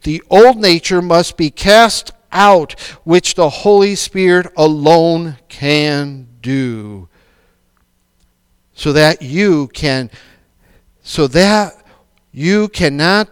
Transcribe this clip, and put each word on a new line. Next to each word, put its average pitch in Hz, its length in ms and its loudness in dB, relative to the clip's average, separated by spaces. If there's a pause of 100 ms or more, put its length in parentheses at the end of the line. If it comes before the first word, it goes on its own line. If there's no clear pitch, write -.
The 156 260 -6
old 226 280 6
nature 180 440 0
must 175 360 0
be 156 140 -2
cast 214 600 2 (200)
out, 185 480 2 (240)
which 170 320 0
the 165 140 0
Holy 202 460 0
Spirit 180 520 -2 (100)
alone 160 800 0 (100)
can 143 800 -4 (140)
do, 113 680 -8 (1700)
so - 200 -6
that 151 280 2
you 156 460 -2
can, 131 420 -6 (920)
so - 260 -4
that 196 460 0 (580)
you 196 380 -2
cannot 175 640 -2